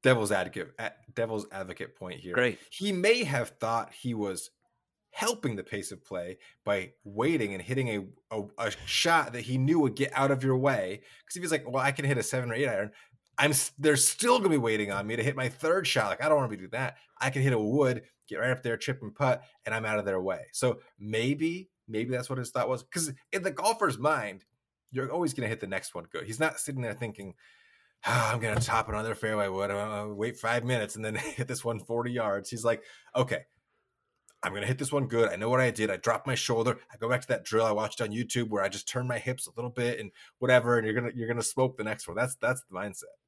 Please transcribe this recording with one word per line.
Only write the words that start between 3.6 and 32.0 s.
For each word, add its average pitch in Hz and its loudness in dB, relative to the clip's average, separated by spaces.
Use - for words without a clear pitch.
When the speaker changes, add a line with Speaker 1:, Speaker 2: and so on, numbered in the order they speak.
Speaker 1:
thought 113 -2
he 120 -6
was 101 -4
helping 226 -2
the 95 -8
pace 101 -8
of 92 -18
play 90 -8
by 98 0
waiting 110 0
and 92 -8
hitting 123 -2
a, 113 -6
a, 104 -4
a - 0
shot 165 2
that 120 -6
he 127 0
knew 151 4
would 131 4
get 139 0
out 135 4
of 131 2
your 131 4
way. 110 0
'Cause - -10
if 175 -8
he's 165 -2
like, 123 -2
"Well, 131 2
I 139 2
can 139 4
hit 135 6
a 117 2
seven 123 0
or 113 0
eight 135 4
iron, 107 0
I'm 143 6
s-, - 4
they're 147 6
still 240 6
gonna 196 4
be 156 6
waiting 110 2
on 101 -2
me 113 -2
to 117 0
hit 135 0
my 131 -2
third 165 0
shot. 110 2
Like, 95 -2
I 151 2
don't 151 6
wanna 127 2
be 107 -6
doing 92 -14
that. 123 -4
I - 2
can 135 0
hit 135 4
a 117 4
wood, 123 2
get 101 -8
right 117 0
up 127 -2
there, 117 -2
chip 127 -6
and 107 -12
putt, 127 2
and 107 -4
I'm 113 -2
out 107 0
of 98 -2
their 95 0
way." 92 -4
So 120 0
maybe, 147 -2
maybe 113 -4
that's 127 -4
what 131 -4
his 120 -8
thought 120 0
was. 127 -2
'Cause 160 -2
in 196 -2
the 190 0
golfer's 185 0
mind, 113 0
you're 127 -4
always 160 0
gonna 120 -2
hit 110 -4
the 101 -6
next 95 -6
one 87 -8
good. 80 -6
He's 113 -8
not 156 0
sitting 135 -6
there 113 -4
thinking, 101 -10
"Ah, 113 2
I'm 117 -2
gonna 110 0
top 113 0
another 107 -4
fairway 107 -2
wood. 98 -2
I'm 101 0
gonna 104 -4
wait 113 -4
five 117 0
minutes 117 -2
and 110 -8
then 110 -4
<laughs> 302 -6
hit 127 -6
this 117 -6
one 117 -2
forty 120 -4